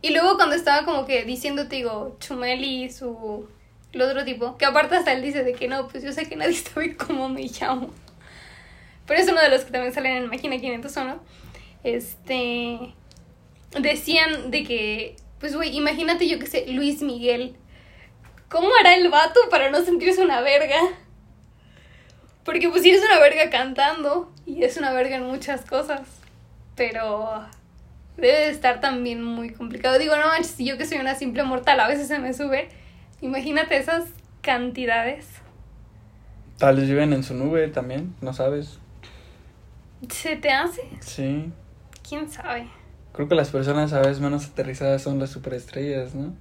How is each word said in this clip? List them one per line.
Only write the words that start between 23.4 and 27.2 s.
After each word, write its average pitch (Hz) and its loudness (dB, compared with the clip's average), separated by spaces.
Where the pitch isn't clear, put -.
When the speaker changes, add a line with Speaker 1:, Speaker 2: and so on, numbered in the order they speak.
Speaker 1:
cantando 285 0
y 302 -2
es - 0
una 277 -2
verga 262 0
en 254 -6
muchas 262 -6
cosas, 294 -4
pero 220 -4